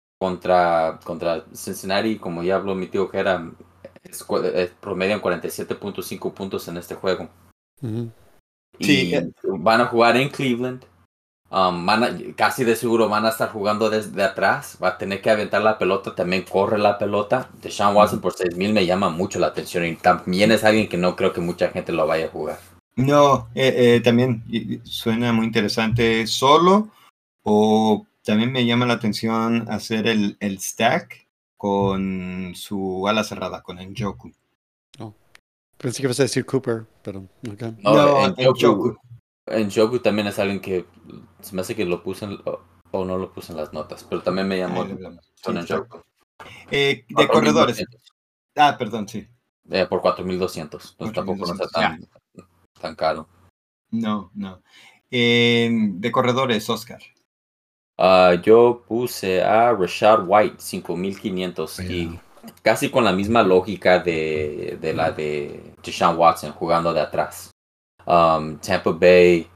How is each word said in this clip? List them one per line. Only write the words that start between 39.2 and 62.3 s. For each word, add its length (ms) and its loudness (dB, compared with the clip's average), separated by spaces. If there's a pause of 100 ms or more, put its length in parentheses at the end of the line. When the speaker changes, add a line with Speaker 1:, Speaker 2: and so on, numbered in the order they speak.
Speaker 1:
Njoku 520 0
también 300 0
es 100 -6
alguien 220 -2
que 260 -4 (540)
se 140 -16
me 80 -4
hace 120 -8
que 100 -4
lo 200 -4
puse 220 -8
en, 180 -10
o, 160 -8 (320)
o 120 -4
no 140 -4
lo 140 -8
puse 180 -16
en 80 -12
las 140 -10
notas, 320 -12
pero 180 -8
también 240 -2
me 100 -2
llamó 260 -4
Speaker 3:
Ahí 80 -10
lo 40 -12
hablamos. 380 -18 (100)
Speaker 1:
con 120 -6
Speaker 3:
Sí, 60 -4
está. 160 -6
Speaker 1:
Njoku. 260 -10 (680)
Speaker 3:
Eh, 380 0
de 200 2
corredores. 0 -
Speaker 1:
Cuatro 140 4
mil 120 4
doscientos. 580 -2 (440)
Speaker 3:
Ah, 220 4
perdón, 300 -8
sí. 200 -14 (420)
Speaker 1:
Eh, 160 0
por 140 -2
cuatro 240 0
mil 140 -4
doscientos. 540 -8
Entonces 220 -10
tampoco 320 -6
no 80 -6
está 180 -6
Speaker 3:
Cuatro 180 0
mil 100 -12
doscientos, 500 -20 (240)
Speaker 1:
tan, 80 -20
tan 120 -10
caro. 340 -4 (600)
Speaker 3:
No, 440 -6
no. 280 -12 (480)
Eh, 600 2
de 400 -2
corredores, 580 0
Oscar. 300 -8 (960)
Speaker 1:
Ah, 440 6
yo 460 6
puse 540 -2
a 300 4
Rashad 540 2
White, 320 4
cinco 380 -8
mil 240 -6
quinientos, 580 -6
y 280 -6
Speaker 2:
Mira. 160 -12 (400)